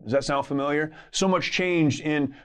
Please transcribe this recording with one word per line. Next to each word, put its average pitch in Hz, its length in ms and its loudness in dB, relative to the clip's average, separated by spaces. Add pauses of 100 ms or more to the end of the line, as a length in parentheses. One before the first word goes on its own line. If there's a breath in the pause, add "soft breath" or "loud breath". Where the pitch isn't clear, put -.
Does 107 80 -8
that 139 140 0
sound 139 200 -2
familiar? 147 460 -2 (200 loud breath)
So 190 180 0
much 175 220 2
changed 170 500 2
in 147 440 -2